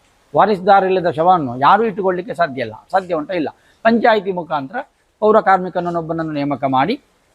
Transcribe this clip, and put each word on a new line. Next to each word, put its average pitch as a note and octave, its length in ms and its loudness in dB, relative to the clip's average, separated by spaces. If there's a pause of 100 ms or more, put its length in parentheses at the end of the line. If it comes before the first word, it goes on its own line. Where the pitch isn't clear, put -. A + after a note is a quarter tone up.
(360)
ವಾರಿಸ್ದಾರ F#3+ 480 4
ಇಲ್ಲದ F#3 260 0
ಶವವನ್ನು D3 500 0
ಯಾರೂ F#3+ 240 4
ಇಟ್ಟುಕೊಳ್ಳಿಕ್ಕೆ F#3 500 -4
ಸಾಧ್ಯ C#3 260 -4
ಇಲ್ಲ. G#2+ 320 -8
ಸಾಧ್ಯ F3 220 -2
ಉಂಟಾ? D#3 200 -6
ಇಲ್ಲ. D3+ 140 -4 (340)
ಪಂಚಾಯತಿ A3 500 2
ಮುಖಾಂತರ D#3+ 440 -6 (440)
ಪೌರ G#3+ 200 4
ಕಾರ್ಮಿಕನನ್ನೊಬ್ಬನನ್ನು E3+ 920 -2
ನೇಮಕ C#3+ 320 -4
ಮಾಡಿ C#3 360 0 (340)